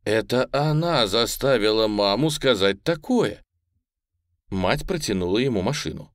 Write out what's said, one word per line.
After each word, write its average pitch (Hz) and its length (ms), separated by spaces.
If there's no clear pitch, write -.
«Это 110 480
она 151 540
заставила 110 800
маму 104 420
сказать 104 540
такое». 185 600
Мать 110 360
протянула 98 520
ему 123 240
машину. - 520